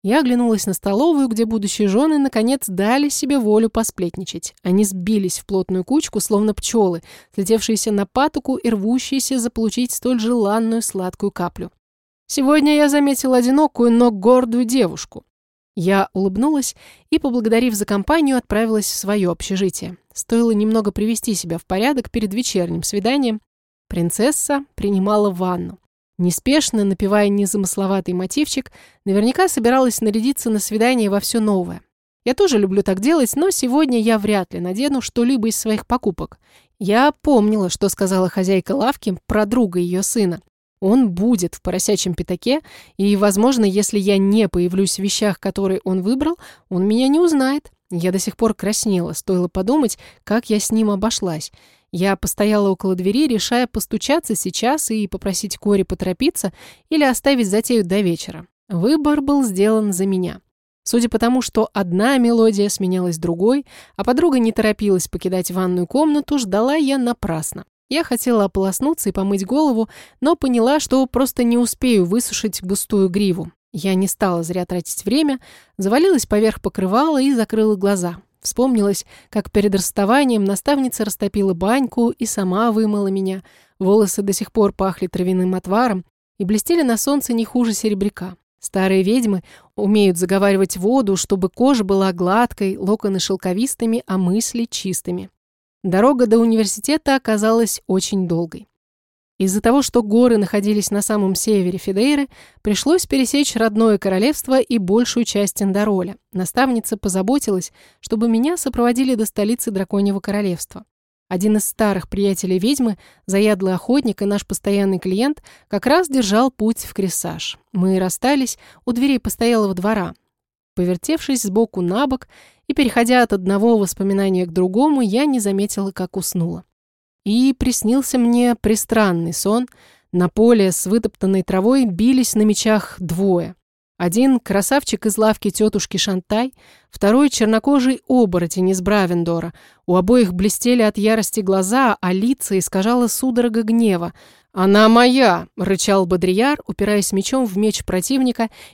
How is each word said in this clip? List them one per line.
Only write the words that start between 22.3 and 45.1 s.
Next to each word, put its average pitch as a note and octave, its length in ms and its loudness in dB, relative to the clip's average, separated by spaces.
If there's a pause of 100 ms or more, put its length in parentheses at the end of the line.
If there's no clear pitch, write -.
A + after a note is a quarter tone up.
вечерним F3 480 -4
свиданием. A3 600 -2 (460)
Принцесса C4 840 -2
принимала G3+ 560 0
ванну. F3+ 480 -4 (400)
Неспешно, A3 640 0
напевая G3+ 460 2
незамысловатый G3 840 -2
мотивчик, B3+ 560 -4 (340)
наверняка A3 420 2
собиралась B3+ 540 2
нарядиться A3 480 -2
на G#3+ 80 0
свидание A3 540 0
во G3+ 80 0
все A3+ 200 -2
новое. F#3 440 -2 (420)
Я B3 80 0
тоже D#4 240 2
люблю G3 240 2
так F#3+ 180 -2
делать, C4+ 360 2
но F4 160 2
сегодня B3+ 500 0
я A3+ 160 2
вряд G3+ 380 -2
ли - 40 -6
надену A3+ 400 -2
что-либо A#3+ 480 0
из G#3+ 100 -2
своих G#3+ 280 -4
покупок. - 540 -4 (400)
Я A#3 420 2
помнила, G#3+ 480 2
что - 180 -2
сказала F#3 420 0
хозяйка F#3 420 0
лавки A3 440 -2 (120)
про G#3+ 180 0
друга G3+ 340 0
ее F3+ 220 -2
сына. F#3+ 400 -2 (380)
Он A3+ 300 2
будет F3+ 460 0
в - 60 -20
поросячьем F3+ 520 -2
пятаке, F#3 480 -4 (360)
и, G3+ 180 2
возможно, G#3 500 2
если G3+ 320 0
я G3 200 2
не G3 300 2
появлюсь F3+ 500 -2
в F#3+ 60 -6
вещах, G3+ 360 -2